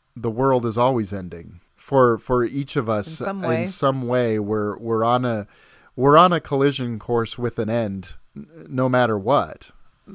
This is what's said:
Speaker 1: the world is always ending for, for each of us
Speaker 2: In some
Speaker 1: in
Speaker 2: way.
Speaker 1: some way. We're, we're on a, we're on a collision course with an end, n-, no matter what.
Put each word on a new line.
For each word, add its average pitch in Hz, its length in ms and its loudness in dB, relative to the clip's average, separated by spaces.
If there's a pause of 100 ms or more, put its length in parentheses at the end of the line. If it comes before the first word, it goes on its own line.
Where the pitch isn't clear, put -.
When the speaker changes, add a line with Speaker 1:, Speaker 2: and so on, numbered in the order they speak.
(160)
Speaker 1:
the 117 140 -6
world 123 360 0
is 107 100 -2
always 120 360 0
ending 87 480 -12 (160)
for, 123 420 4
for 123 260 0
each 139 300 -6
of 120 140 -2
us 107 180 0 (140)
Speaker 2:
In - 60 -6
some - 180 -6
Speaker 1:
in 123 40 -2
Speaker 2:
way. 117 180 0
Speaker 1:
some 135 420 -2
way. 120 320 2
We're, 104 380 -2
we're 113 260 0
on 123 200 2
a, 110 220 -4 (480)
we're 143 240 6
on 180 140 8
a 165 80 0
collision 135 580 -2
course 117 400 -4
with 120 220 -6
an 107 100 -2
end, 101 440 -4 (220)
n-, - 120 -14 (200)
no 131 200 0
matter 123 300 2
what. 98 520 -2 (440)